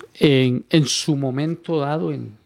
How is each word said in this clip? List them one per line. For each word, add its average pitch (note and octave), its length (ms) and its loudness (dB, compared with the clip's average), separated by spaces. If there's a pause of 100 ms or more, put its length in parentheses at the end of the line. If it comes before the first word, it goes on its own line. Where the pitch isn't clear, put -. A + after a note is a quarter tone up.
(160)
en, C3 540 2
en D#3 180 4
su - 280 -2
momento D3+ 640 -4
dado, D#3 320 -2
en A#2 340 -10